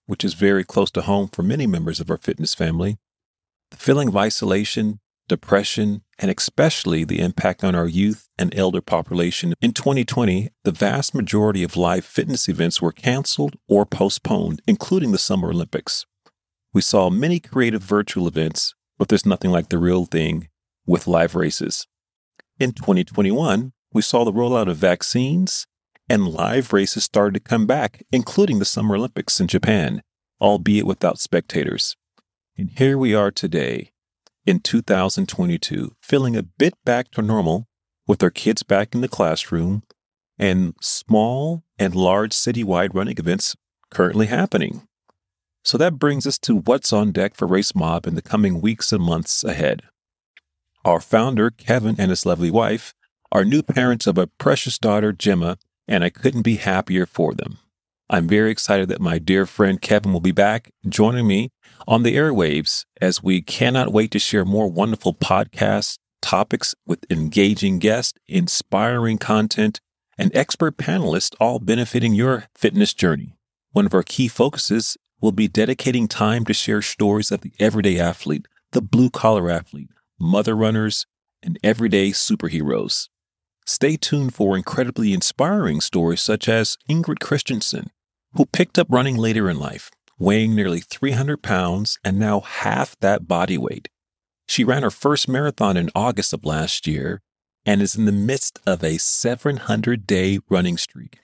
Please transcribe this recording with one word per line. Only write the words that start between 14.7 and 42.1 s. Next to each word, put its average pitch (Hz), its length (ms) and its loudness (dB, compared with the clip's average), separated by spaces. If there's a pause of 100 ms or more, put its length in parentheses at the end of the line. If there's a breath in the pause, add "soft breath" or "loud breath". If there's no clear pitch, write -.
the 92 60 2
Summer 87 320 -2
Olympics. - 560 -6 (680)
We 98 80 2
saw 95 300 2
many 151 280 0
creative 117 440 -2
virtual 98 440 0
events, 80 480 -4 (240)
but 98 100 0
there's - 180 2
nothing 95 240 0
like 87 180 0
the 90 100 0
real 87 280 2
thing 80 420 -2 (360)
with 87 220 0
live 85 300 2
races. - 500 -4 (720)
In 127 140 0
twenty 180 320 0
twenty-one, 113 680 0 (200)
we 107 100 2
saw 120 220 2
the 110 80 0
rollout 120 360 0
of 82 100 -2
vaccines, 127 880 0 (400)
and 104 180 2
live 101 460 -2
races 98 320 0
started 104 300 2
to - 140 -6
come 113 200 2
back, 127 420 -2
including 127 480 2
the 98 60 0
Summer 107 320 0
Olympics - 420 -4
in 92 80 0
Japan, 87 560 0 (380)
albeit 104 440 2
without 92 360 -2
spectators. - 760 -4 (600)
And 95 180 -4
here 135 220 4
we 123 160 2
are 101 160 4
today, 76 600 -4 (520)
in 90 140 4
two - 240 -2
thousand 95 460 -2
twenty-two, - 720 -4
feeling 131 340 0
a 110 80 -2
bit 135 320 -2 (100)
back 123 280 -2
to 117 100 -4
normal, 104 460 0 (400)
with 101 120 4
our 90 100 4
kids - 340 -2
back 101 280 0
in 123 100 -2
the 127 60 -2
classroom, 85 760 -2 (520)
and 92 440 0
small 131 840 -2 (160)
and 95 160 0
large 95 380 2